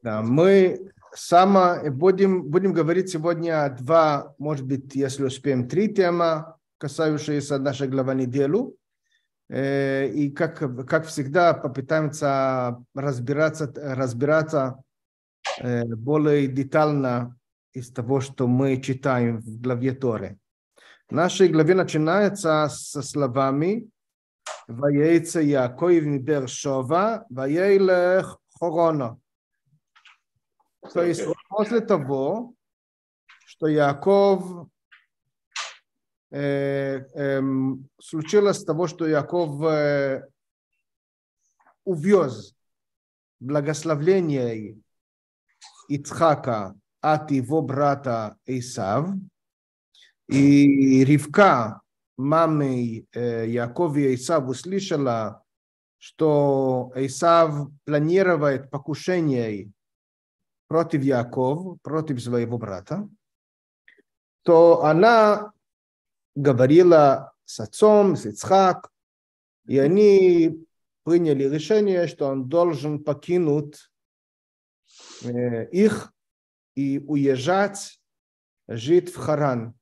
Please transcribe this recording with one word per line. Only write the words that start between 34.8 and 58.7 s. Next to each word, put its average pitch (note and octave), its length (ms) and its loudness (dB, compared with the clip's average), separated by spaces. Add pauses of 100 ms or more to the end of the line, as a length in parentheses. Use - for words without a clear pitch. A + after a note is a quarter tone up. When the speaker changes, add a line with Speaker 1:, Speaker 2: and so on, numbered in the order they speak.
Speaker 1:
э, C#3 680 -4 (140)
эм, C3+ 760 -2 (100)
случилось F#3+ 640 0
того, E3 240 -2
что D#3+ 200 -6
Яаков, D#3 560 -2
э, D3 640 -2 (1600)
увёз D#3+ 680 0 (840)
благословение D3 1400 -2 (1120)
Ицхака C3+ 840 -2 (260)
от D3+ 300 -2
его C3+ 300 -2
брата B2+ 840 -2
Исав, A#2+ 640 -4 (1200)
и C#3 760 6
Ривка, C#3+ 800 2 (340)
мамы, C3+ 960 -2
э, A#2 380 -4
Яакова B2 480 -4
и C3+ 180 0
Исава, C3+ 360 -2
услышала, C3+ 920 -4 (540)
что C3+ 1000 0
Исав D3 720 2 (160)
планирует D3+ 840 0
покушение C3+ 1040 -4 (960)